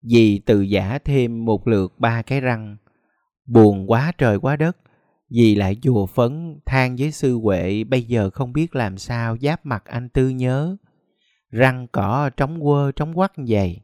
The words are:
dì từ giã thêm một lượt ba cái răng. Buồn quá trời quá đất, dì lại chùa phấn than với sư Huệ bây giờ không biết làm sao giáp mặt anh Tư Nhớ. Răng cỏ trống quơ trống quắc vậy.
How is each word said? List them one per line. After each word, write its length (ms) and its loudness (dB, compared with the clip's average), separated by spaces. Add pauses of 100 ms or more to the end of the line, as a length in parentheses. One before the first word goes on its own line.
dì 380 4
từ 220 2
giã 440 -2
thêm 400 -2
một 220 -2
lượt 300 0
ba 240 -2
cái 200 -4
răng. 360 -6 (680)
Buồn 460 6
quá 260 2
trời 220 2
quá 160 -2
đất, 220 -2 (520)
dì 260 6
lại 260 0
chùa 240 2
phấn 600 -2
than 300 0
với 160 -4
sư 240 -2
Huệ 480 -2
bây 180 -2
giờ 280 -2
không 240 -6
biết 220 -4
làm 220 -4
sao 440 -6
giáp 240 -4
mặt 200 -6
anh 240 -8
Tư 200 0
Nhớ. 460 -2 (760)
Răng 380 0
cỏ 500 -2
trống 240 -4
quơ 300 0
trống 220 -6
quắc 180 -2 (160)
vậy. 360 0